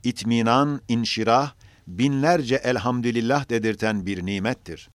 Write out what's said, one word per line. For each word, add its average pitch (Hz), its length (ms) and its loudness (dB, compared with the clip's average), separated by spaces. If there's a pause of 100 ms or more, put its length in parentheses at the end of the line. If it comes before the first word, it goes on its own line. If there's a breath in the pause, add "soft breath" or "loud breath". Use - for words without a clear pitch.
itminan, 120 840 2
inşirah, 117 640 0 (340 soft breath)
binlerce 135 680 0
elhamdülillah 123 920 0
dedirten 110 560 -2
bir 92 200 -4
nimettir. 98 720 -6